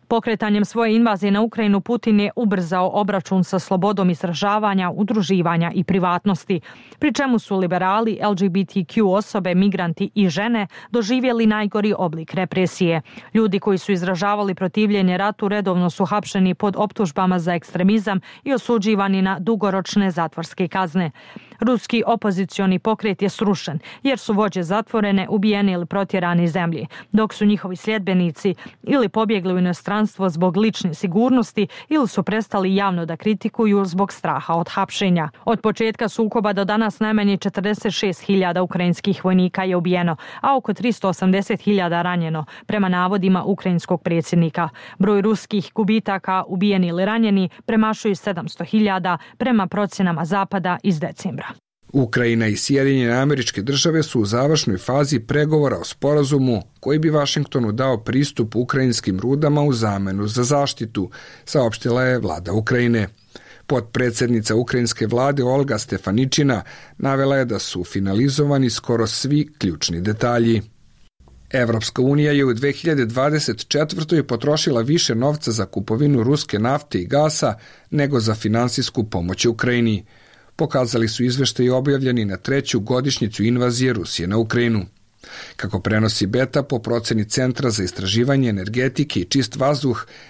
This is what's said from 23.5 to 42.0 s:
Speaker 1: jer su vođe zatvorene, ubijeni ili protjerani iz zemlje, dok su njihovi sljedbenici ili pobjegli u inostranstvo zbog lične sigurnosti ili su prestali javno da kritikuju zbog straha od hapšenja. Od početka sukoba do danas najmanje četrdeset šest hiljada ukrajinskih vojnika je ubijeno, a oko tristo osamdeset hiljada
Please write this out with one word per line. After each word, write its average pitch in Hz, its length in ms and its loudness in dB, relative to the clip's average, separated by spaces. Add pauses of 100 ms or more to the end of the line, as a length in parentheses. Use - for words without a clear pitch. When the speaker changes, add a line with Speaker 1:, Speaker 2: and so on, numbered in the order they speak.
Speaker 1:
jer 269 160 0
su - 140 -4
vođe 196 300 0
zatvorene, 202 680 0
ubijeni 202 420 2
ili 175 140 -4
protjerani 175 580 0
iz 170 80 0
zemlje, 165 340 -2 (260)
dok 214 220 2
su 214 100 -2
njihovi 202 320 0
sljedbenici 180 760 -2 (280)
ili 254 260 2
pobjegli 202 460 0
u 180 40 0
inostranstvo 190 720 -2
zbog 170 280 0
lične 196 380 0
sigurnosti 220 720 0 (220)
ili 302 200 2
su - 140 -4
prestali 196 520 -2
javno 190 320 0
da 165 100 -8
kritikuju 208 680 0
zbog 190 280 -2
straha 156 420 -4
od 170 160 -2
hapšenja. 180 580 0 (160)
Od 226 160 0
početka 220 480 -2
sukoba 214 440 0
do 196 120 0
danas 214 360 -2
najmanje 214 360 2
četrdeset 202 560 -2
šest 190 300 -4
hiljada 185 400 2
ukrajinskih 175 640 -2
vojnika 185 400 2
je 180 120 0
ubijeno, 175 400 0 (240)
a 277 160 2
oko 226 180 -2
tristo 208 340 -2
osamdeset 190 520 0
hiljada 175 420 2